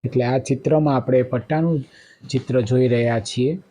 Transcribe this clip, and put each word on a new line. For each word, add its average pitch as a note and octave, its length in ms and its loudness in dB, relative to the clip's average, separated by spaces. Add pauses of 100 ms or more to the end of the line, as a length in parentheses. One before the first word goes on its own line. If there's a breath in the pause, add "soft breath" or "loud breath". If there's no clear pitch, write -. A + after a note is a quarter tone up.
એટલે B2+ 200 0
આ B2+ 140 0
ચિત્રમાં D3 580 0
આપણે B2+ 260 2
પટ્ટાનું D3+ 640 -2 (460 loud breath)
ચિત્ર B2+ 300 0
જોઈ B2+ 280 2
રહ્યા A#2 320 2
છીએ C3 380 -2 (120)